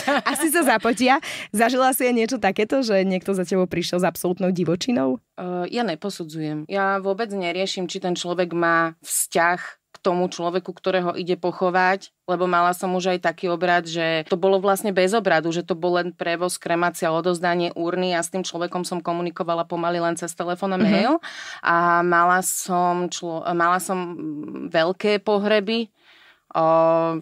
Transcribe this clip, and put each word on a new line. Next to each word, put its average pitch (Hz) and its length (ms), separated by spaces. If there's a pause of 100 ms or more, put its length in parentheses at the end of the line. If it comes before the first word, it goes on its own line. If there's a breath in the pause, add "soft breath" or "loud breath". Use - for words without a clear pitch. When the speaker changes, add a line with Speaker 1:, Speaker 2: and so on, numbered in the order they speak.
Speaker 1:
<laughs> 269 280
Speaker 2:
asi 285 240
sa 339 100
zapotia. 254 540 (320 loud breath)
Zažila 247 400
si 254 160
aj 247 80
niečo 233 240
takéto, 214 480
že 196 160
niekto 190 320
za 185 160
tebou 185 160
prišiel 175 320
s 180 80
absolútnou 180 480
divočinou? 233 640 (160)
Speaker 1:
Eh, 180 400
ja 240 80
neposudzujem. 156 880
Ja 196 320
vôbec 196 320
neriešim, 185 560
či - 80
ten 185 160
človek 175 400
má 165 480
vzťah - 560 (300)
k - 180
tomu 180 240
človeku, 175 400
ktorého 180 480
ide 180 160
pochovať, 185 800 (160)
lebo 180 160
mala 175 240
som 180 240
už 185 240
aj - 60
taký 170 260
obrad, 175 400
že 160 400
to 190 80
bolo 190 240
vlastne 196 320
bez 185 160
obradu, 180 400
že 170 160
to 185 80
bol 175 240
len 175 160
prevoz, 170 420
kremácia, 170 540
odozdanie 170 640
urny 180 400
a 170 80
s 170 80
tým 185 160
človekom 175 400
som 175 160
komunikovala 170 640
pomaly 170 320
len 170 160
cez 170 240
telefón 180 320
a 185 80
Speaker 2:
Mhm. 202 80
Speaker 1:
mail. 208 280 (520 loud breath)
A 175 400
mala 175 400
som 175 640
člo-, 165 400
mala 175 320
som, 185 160
mm, 156 720
veľké 185 480
pohreby. 214 720 (640 soft breath)
O, 165 100 (580)